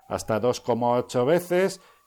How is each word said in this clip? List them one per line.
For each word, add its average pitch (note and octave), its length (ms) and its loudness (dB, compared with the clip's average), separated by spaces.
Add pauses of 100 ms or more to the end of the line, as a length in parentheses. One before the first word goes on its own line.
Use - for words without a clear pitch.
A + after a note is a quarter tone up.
hasta G#2+ 320 -4
dos A#2 220 0
coma A#2+ 300 0
ocho B2 340 0
veces, F3 560 0 (260)